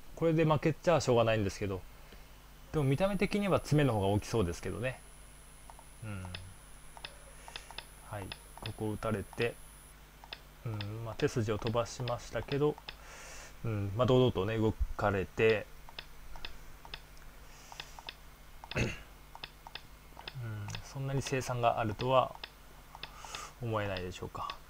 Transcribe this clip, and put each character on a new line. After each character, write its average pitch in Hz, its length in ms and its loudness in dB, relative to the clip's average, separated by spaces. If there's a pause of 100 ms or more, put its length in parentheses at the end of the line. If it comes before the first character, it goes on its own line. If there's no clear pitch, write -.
(140)
こ 165 120 2
れ 165 80 6
で 160 100 6
負 151 140 6
け 160 160 4
ち - 160 2
ゃ 156 100 8
し - 80 2
ょ 127 60 8
う - 20 8
が 117 80 8
な 113 100 6
い 110 40 4
ん 104 60 4
で 95 60 2
す - 80 -4
け 107 80 -2
ど、 95 140 -2 (920)
で 160 60 0
も 143 60 4
見 135 120 4
た 190 120 4
目 202 80 0
的 202 240 2
に 202 80 2
は 147 100 6
詰 - 240 4
め 143 40 8
の 117 80 4
方 104 60 4
が 95 80 4
大 104 120 6
き - 60 -2
そ 113 160 4
う - 20 2
で 87 80 0
す - 80 -10
け 95 100 -4
ど 90 80 -4
ね。 127 220 -4 (1040)
う - 20 -8
ん。 98 180 -8 (1900)
は 104 100 -6
い、 98 60 -8 (340)
こ 107 160 -6
こ 107 160 0
打 104 60 -4
た 110 120 -2
れ 101 120 0
て、 117 320 -2 (1120)
う - 20 -4
ん、 107 360 -4
ま 110 80 -6
あ、 - 40 -10
手 147 120 2
筋 110 240 0
を 104 60 0
飛 113 140 0
ば 117 140 2
し - 160 -8
ま 120 160 -2
し - 120 -12
た 113 120 -2
け 143 160 -2
ど、 151 160 4 (880)
う 117 40 -2
ん、 101 280 0
ま 123 80 4
あ、 - 20 6
堂 127 120 8
々 127 140 8
と 92 120 2
ね、 110 140 0
動 110 160 4 (220)
か 104 140 4
れ 95 140 2
て、 110 420 4 (3000)
<clears throat> - 20 -8
う 123 40 2
ん、 123 40 2 (2000)
そ - 160 -10
ん 135 80 -4
な 139 80 -2
に 135 60 0
勝 127 200 0
算 123 200 -2
が 117 180 6
あ 117 60 2
る 107 100 0
と 127 160 0
は 127 240 6 (1300)
思 110 200 0
え 101 40 0
な 95 100 -2
い 92 60 -4
で 90 80 -4
し - 120 -10
ょ 101 40 -4
う - 40 -8
か。 - 180 -6 (200)